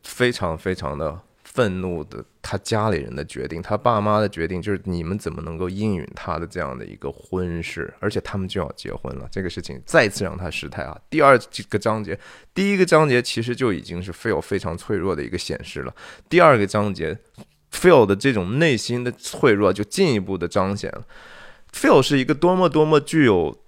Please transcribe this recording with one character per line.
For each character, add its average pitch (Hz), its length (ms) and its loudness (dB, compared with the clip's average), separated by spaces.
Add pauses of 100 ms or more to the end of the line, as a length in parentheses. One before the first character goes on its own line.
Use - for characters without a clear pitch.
非 - 260 0
常 85 260 -2
非 92 160 -4
常 73 240 -6
的 78 240 -4 (220)
愤 98 380 0
怒 87 240 -4
的， - 200 -14 (160)
他 - 180 -8
家 110 320 -2
里 87 80 0
人 60 180 -8
的 71 80 -6
决 65 240 -10
定， 80 120 -8
他 104 160 -4
爸 113 240 2
妈 107 200 2
的 104 80 2
决 82 180 -4
定， 90 160 -4
就 104 100 -4
是 92 120 -4
你 85 180 -4
们 90 160 -4
怎 80 140 -6
么 78 100 -10
能 82 160 -8
够 90 100 -4
应 101 280 -2
允 76 180 -6
他 82 240 -6
的 85 80 -6
这 87 140 -8
样 65 180 -6
的 53 80 -12
一 50 80 -16
个 69 160 -8
婚 87 500 -6
事， - 380 -8
而 98 100 -2
且 104 120 -2
他 - 180 -8
们 95 80 -4
就 92 140 -6
要 73 120 -6
结 - 200 -12
婚 67 240 -10
了， 67 160 -12
这 95 100 -6
个 90 80 -4
事 92 100 -10
情 65 240 -12
再 131 240 2
次 98 140 -6
让 80 160 -6
他 90 100 -8
失 - 200 -8
态 - 160 -8
啊。 76 120 -14 (140)
第 151 120 0
二 139 140 8 (320)
个 - 80 -4
章 110 280 -2
节， 90 120 -6 (380)
第 196 180 2
一 202 40 2
个 185 100 -4
章 156 220 4
节 123 120 4
其 117 220 -4
实 120 140 -4
就 123 160 0
已 82 80 -4
经 85 200 -10
是 92 120 -10
Phil 92 280 -2
非 98 160 -4
常 85 220 -6
脆 - 180 -4
弱 90 200 -2
的 71 80 -6
一 58 40 -10
个 87 80 -6
显 82 280 -6
示 - 160 -12
了， 64 120 -8 (360)
第 165 120 4
二 156 160 8
个 104 80 4
章 101 300 0
节， 78 240 -4 (540)
Phil 151 340 8
的 98 80 4
这 131 180 0
种 104 280 -2
内 156 160 4
心 120 260 -4
的 123 80 -4
脆 - 420 2
弱 101 200 4
就 98 100 -2
进 165 320 2
一 104 60 2
步 95 180 -4
的 85 80 -4
彰 98 300 0
显 - 160 -8
了。 - 120 -12 (680)
Phil 185 300 6
是 143 160 2
一 127 60 2
个 147 100 2
多 175 220 4
么 185 120 4
多 156 160 4
么 156 160 6
具 147 240 2
有 87 320 4 (100)